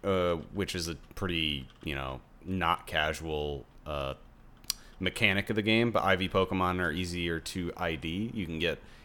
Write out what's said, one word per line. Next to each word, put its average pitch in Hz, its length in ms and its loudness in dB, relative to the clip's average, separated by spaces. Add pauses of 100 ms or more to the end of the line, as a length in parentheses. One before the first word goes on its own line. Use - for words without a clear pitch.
uh, 90 300 2 (180)
which 98 220 -2
is 85 120 -2
a 82 100 -4 (180)
pretty, 80 520 0 (180)
you 76 100 -2
know, 65 260 -4 (240)
not 87 420 0
casual, 76 800 0 (220)
uh, 69 260 -4 (880)
mechanic 98 480 2
of 110 80 -2
the 107 60 2
game, 113 280 4
but 101 140 2
I 95 120 6
V 90 120 0
Pokemon 92 560 2
are 82 80 0
easier 85 480 -2
to 85 380 -4
I 85 160 -2
D. 82 400 -4
You 98 100 -2
can 80 140 -4
get 80 200 0 (260)